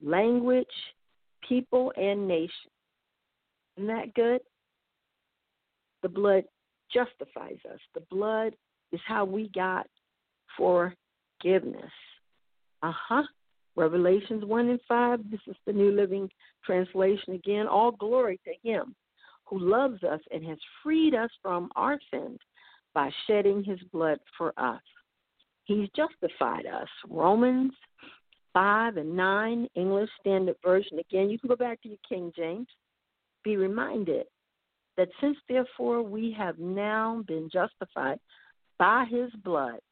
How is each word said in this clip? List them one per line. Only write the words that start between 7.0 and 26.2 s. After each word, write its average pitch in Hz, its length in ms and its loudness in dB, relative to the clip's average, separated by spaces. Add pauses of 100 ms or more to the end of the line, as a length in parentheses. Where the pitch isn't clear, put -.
us. - 160 -16 (140)
The 160 80 -10
blood 214 540 -2 (360)
is 170 120 -6
how 214 200 -2
we 208 240 -4
got 185 400 -4 (720)
forgiveness. - 1300 0 (920)
Uh-huh. 196 400 0 (520)
Revelations 185 720 2
one 226 240 2
and 240 140 0
five, 240 480 0
this 214 160 -8
is 190 180 -14
the - 80 -2
New 202 200 6
Living 196 380 0 (320)
Translation 190 720 0
again. 202 340 -2
"All 233 240 4
glory 214 520 0
to 170 80 -12 (100)
him 226 320 -4 (520)
who 196 140 -6
loves 220 420 2
us 156 180 -2 (100)
and 160 140 -8
has 156 140 -10 (240)
freed 311 320 4
us 233 160 0 (100)
from 175 360 -4
our 277 220 0 (120)
sins - 300 -8 (520)
by 143 180 0 (160)
shedding 202 380 2
his 190 200 -6
blood 160 360 -2 (160)
for 165 220 -4
us. 117 240 -4 (840)
He's 208 260 0
justified 165 760 -2